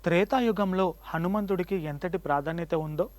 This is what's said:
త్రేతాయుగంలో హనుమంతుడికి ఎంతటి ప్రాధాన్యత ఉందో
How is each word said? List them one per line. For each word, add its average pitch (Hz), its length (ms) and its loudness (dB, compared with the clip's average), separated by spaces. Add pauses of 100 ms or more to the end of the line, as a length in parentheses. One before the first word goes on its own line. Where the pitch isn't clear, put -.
త్రేతాయుగంలో 190 880 2 (100)
హనుమంతుడికి 185 720 -2
ఎంతటి 165 420 -4
ప్రాధాన్యత 160 580 -2
ఉందో 156 440 -2